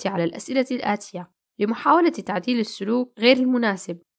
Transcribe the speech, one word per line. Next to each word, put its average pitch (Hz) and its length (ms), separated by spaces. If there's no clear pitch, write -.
على 175 180
الأسئلة 254 460
الآتية 202 600
لمحاولة 294 520
تعديل 202 500
السلوك 226 580
غير 226 140
المناسب 233 680